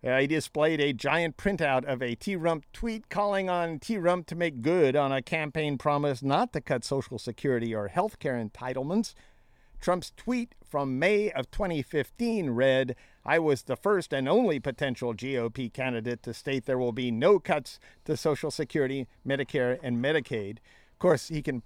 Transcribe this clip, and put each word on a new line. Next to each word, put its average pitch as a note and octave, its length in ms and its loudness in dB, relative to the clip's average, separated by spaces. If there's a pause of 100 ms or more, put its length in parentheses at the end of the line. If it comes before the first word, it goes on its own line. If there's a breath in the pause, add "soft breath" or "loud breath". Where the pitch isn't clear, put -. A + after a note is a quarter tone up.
Uh, B2+ 140 0
he C#3 80 4
displayed D3+ 560 0
a C#3+ 120 2
giant D3+ 440 0
printout D3 480 0
of C3 160 -2
a A#2+ 140 -2
T G3 200 -4
Rump E3 380 0
tweet A3+ 360 -6
calling G3 420 0
on E3+ 260 0
T G#3+ 220 -4
Rump F3 280 2
to E3 80 -8
make D#3+ 280 -2
good D3+ 320 6
on C#3 160 4
a C3+ 100 0
campaign D3+ 560 -2
promise C#3+ 460 0
not D#3 300 2
to D3 80 -2
cut B2+ 220 -2
Social C3 360 -4
Security A#2 560 -2
or G#2 120 -2
health F#3 300 -2
care B2 260 -4
entitlements. C3 680 -4 (680 soft breath)
Trump's F3+ 380 -2
tweet A#3+ 460 -4
from C3+ 340 -2
May G3+ 340 2
of C#3+ 200 -6
twenty E3+ 320 -2
fifteen F#3+ 640 -2
read, C3 460 4 (280 soft breath)
"I D#3 140 4
was D#3 260 2
the C3 120 -4
first G3 360 0
and C3+ 160 0
only F3+ 320 4
potential B2 540 -4
G B2+ 240 -4
O A#2 140 -2
P B2 180 -6
candidate A#2+ 540 -4
to A#2+ 100 -8
state C3+ 320 -4
there B2+ 140 0
will B2 140 2
be B2 180 -2
no D#3+ 260 6
cuts D#3 420 -2 (260 loud breath)
to D3+ 120 -2
Social D3+ 320 0
Security, C3+ 580 -2 (200 soft breath)
Medicare, C3 560 0
and A#2+ 200 -2
Medicaid." A#2+ 540 -2 (360 soft breath)
Of - 60 -20
course, F3 280 4
he D#3 160 -6
can B2+ 220 -4